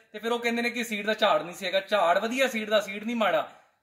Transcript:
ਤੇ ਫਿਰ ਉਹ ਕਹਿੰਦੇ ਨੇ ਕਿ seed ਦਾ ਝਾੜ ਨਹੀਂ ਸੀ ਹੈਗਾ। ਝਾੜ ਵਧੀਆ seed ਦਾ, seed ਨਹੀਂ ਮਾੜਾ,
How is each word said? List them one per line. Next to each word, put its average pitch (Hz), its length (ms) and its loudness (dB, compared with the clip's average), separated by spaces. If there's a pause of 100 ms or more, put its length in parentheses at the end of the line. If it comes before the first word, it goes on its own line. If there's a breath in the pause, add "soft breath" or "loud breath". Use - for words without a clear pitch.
(120)
ਤੇ 214 60 -12
ਫਿਰ 226 140 -2
ਉਹ 240 60 0
ਕਹਿੰਦੇ 233 240 0
ਨੇ 240 80 0
ਕਿ 240 140 -4
seed 208 220 -6
ਦਾ 214 80 0
ਝਾੜ 208 280 4
ਨਹੀਂ 175 120 -10
ਸੀ 196 120 -8
ਹੈਗਾ। 190 140 0
ਝਾੜ 190 380 2
ਵਧੀਆ 240 300 0
seed 214 220 -4
ਦਾ, 214 100 4
seed 202 240 -6
ਨਹੀਂ 240 120 -4
ਮਾੜਾ, 180 360 2 (300)